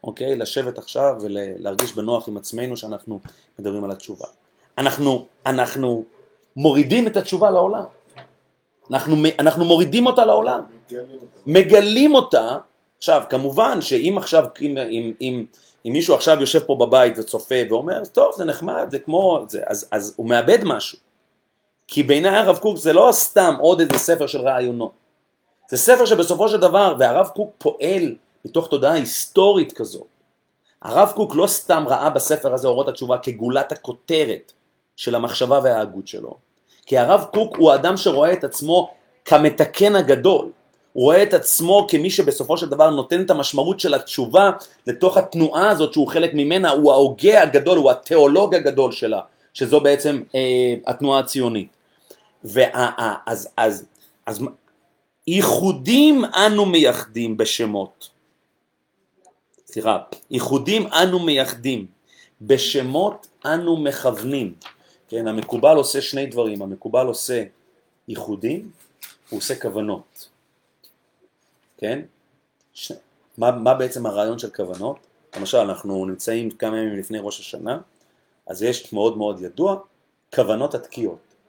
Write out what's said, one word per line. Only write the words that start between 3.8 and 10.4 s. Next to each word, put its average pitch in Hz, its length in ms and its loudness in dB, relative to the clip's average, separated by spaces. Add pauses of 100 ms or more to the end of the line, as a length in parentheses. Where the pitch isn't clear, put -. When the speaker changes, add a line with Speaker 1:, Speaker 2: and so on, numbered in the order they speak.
Speaker 1:
על 98 80 -10
התשובה. 98 340 -16 (520)
אנחנו, 135 480 -2 (200)
אנחנו 127 580 -4 (520)
מורידים 147 520 2
את 214 100 -2
התשובה 190 340 0
לעולם. 190 320 0 (1080)
אנחנו 135 240 0
מ-, 156 240 0
אנחנו 156 260 2
מורידים 170 400 2
אותה 247 200 4
לעולם. 220 360 0 (280)